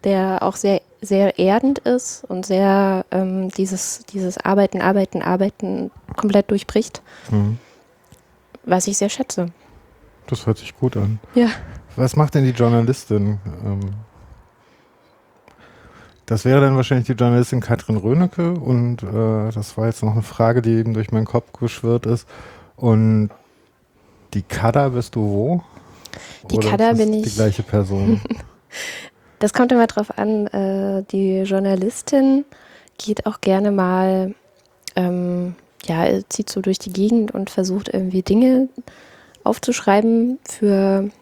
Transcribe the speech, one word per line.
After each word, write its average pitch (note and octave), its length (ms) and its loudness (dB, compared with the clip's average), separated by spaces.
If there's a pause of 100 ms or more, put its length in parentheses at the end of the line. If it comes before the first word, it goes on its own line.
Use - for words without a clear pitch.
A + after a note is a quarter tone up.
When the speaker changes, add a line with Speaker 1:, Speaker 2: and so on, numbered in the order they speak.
Speaker 1:
der F#3+ 380 0
auch F#3+ 140 -2
sehr, G3 240 0 (220)
sehr G3 360 2
erdend A3+ 420 2
ist - 480 -2
und F#3 180 -8
sehr, G3 640 2
ähm, F#3 400 -2
dieses, F#3+ 580 -6
dieses F#3+ 300 -6
Arbeiten, G3 420 2
Arbeiten, F#3+ 420 0
Arbeiten F#3 680 -2 (260)
komplett G3+ 340 0
durchbricht, - 520 -2 (280)
Speaker 2:
Mhm. G#2+ 280 0 (1040)
Speaker 1:
was F3+ 220 0
ich G3+ 100 -4
sehr G3+ 140 0
schätze. - 360 -4 (840)
Speaker 2:
Das - 180 -4
hört A2+ 120 0
sich - 180 -18
gut B2+ 200 -2
an. G#2 220 -2 (160)
Speaker 1:
Ja. A#3+ 140 6 (480)
Speaker 2:
Was B2+ 200 0
macht D3+ 180 2
denn C#3 100 4
die B2+ 60 4
Journalistin? A#2 880 2 (260)
Ähm, G2 160 -4 (2500)
das A2+ 180 -2
wäre C3+ 160 6
dann C#3 160 4
wahrscheinlich B2+ 300 0
die A#2+ 60 -2
Journalistin A#2+ 480 2
Katrin A2+ 360 -2
Rönecke E3+ 580 0
und, A#2+ 480 -2
äh, A2 500 -2
das G#2+ 240 -8
war A2 100 -2
jetzt A#2 160 -2
noch A2 100 0
eine A2 100 0
Frage, A#2 380 2
die A2+ 120 0
eben A2+ 200 0
durch G#2+ 200 -4
meinen A2 120 0
Kopf - 340 -4
geschwirrt A#2 480 -2
ist. A#2 200 -2 (500)
Und A2 540 2 (1040)
die G2+ 80 -2
Kada C3+ 460 0
bist A#2+ 260 -4
du A#2 80 -2
wo? A2 400 0 (880)
Speaker 1:
Die - 60 0
Speaker 2:
Oder G#3+ 140 2
Speaker 1:
Kada A3 200 2
Speaker 2:
ist A3+ 80 2
das G#3+ 80 2
Speaker 1:
bin G#3+ 60 0
Speaker 2:
die G#3+ 160 -2
Speaker 1:
ich - 60 -8
Speaker 2:
gleiche G#2+ 280 2
Person? G2+ 640 0
Speaker 1:
<laughs> - 40 -10 (1080)
Das G#3 140 2
kommt B3 180 2
immer A#3+ 160 6
drauf - 320 -6
an, G#3 280 0
äh, G3 560 -2 (100)
die F#3+ 300 0
Journalistin G3 1040 2 (500)
geht - 300 -6
auch G#3+ 160 -6
gerne G3 280 2
mal, F#3+ 640 0 (640)
ähm, F3+ 600 -2 (280)
ja, E3 220 0 (240)
zieht - 180 -8
so G3 140 -6
durch F#3+ 160 -2
die - 120 -12
Gegend G#3 420 0
und G3 180 -6
versucht F#3+ 420 -4
irgendwie F#3 300 -2
Dinge B3+ 480 4 (760)
aufzuschreiben A3+ 920 2 (100)
für G3 600 0 (120)